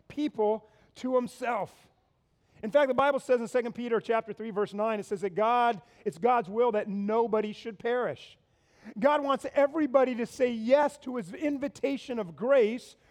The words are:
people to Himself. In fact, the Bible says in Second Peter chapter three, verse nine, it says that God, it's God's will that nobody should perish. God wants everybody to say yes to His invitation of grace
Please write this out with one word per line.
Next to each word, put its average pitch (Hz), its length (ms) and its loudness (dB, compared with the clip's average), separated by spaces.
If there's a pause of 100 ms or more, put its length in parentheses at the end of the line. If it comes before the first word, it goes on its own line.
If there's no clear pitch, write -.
people 214 600 -2 (280)
to 254 180 -2
Himself. 240 580 -4 (880)
In 220 120 -8
fact, 285 160 4
the 254 60 -2
Bible 277 260 2
says 247 200 2
in 226 60 -6
Second 240 300 -2
Peter 233 240 -2
chapter 226 320 -2
three, 220 180 -10
verse 202 240 -2
nine, 214 240 -2
it 190 80 -8
says 196 140 -6
that 185 160 -6
God, 233 440 2 (240)
it's 165 140 -6
God's 233 300 2
will 233 240 2
that 208 160 -2
nobody 214 640 0
should 214 260 -12
perish. 233 580 -4 (640)
God 294 240 4
wants 269 280 0
everybody 277 600 2
to 233 120 -4
say 254 220 0
yes 247 500 2
to 254 180 -10
His 196 180 -8
invitation 277 840 -4
of 165 160 -10
grace 240 580 2 (160)